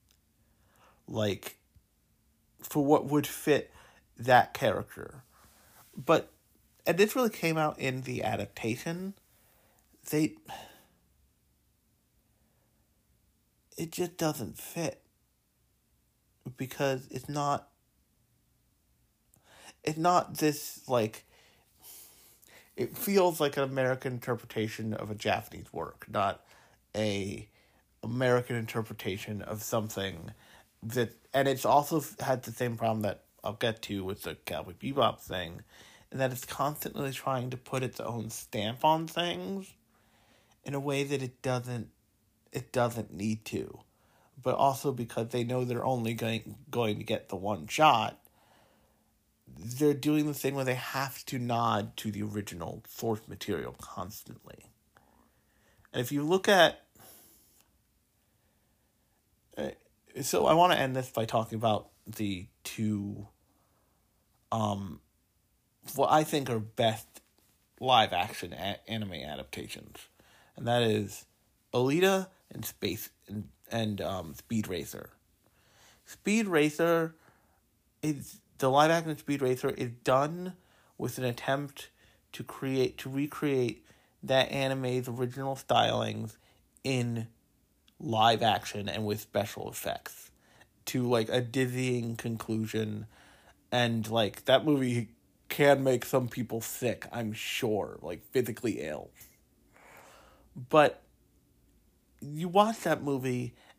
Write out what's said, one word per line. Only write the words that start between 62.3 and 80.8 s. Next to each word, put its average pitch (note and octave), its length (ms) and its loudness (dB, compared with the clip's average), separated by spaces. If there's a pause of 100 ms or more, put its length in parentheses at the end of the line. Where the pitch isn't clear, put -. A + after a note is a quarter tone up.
two, G#2 640 -4 (1200)
um, G#2 480 -2 (960)
what C3+ 160 4
I D#3 140 6
think C#3 240 -2
are A#2 100 0
best A2 600 -2 (580)
live A#2+ 320 6
action F2 400 -4
a-, F2+ 380 -8
anime G#2+ 240 -6
adaptations, C2+ 840 -12 (600)
and B2 100 -8
that A#2+ 140 4
is G#2+ 440 0 (480)
Alita F3+ 540 4 (240)
and - 140 -10
Space - 440 -6 (180)
and, G#2 200 -8 (240)
and, G#2+ 300 -2
um, E2 320 -6
Speed G#2+ 340 -4
Racer. D2 420 -8 (960)
Speed G#3+ 420 0
Racer E3 680 4 (880)
is, C#3+ 360 -4 (200)
the C3+ 100 4
live D3 220 8
action D#3+ 260 0
Speed C#3+ 240 -2
Racer C3 300 2
is B2 180 -4 (140)
done D#3+ 500 2 (440)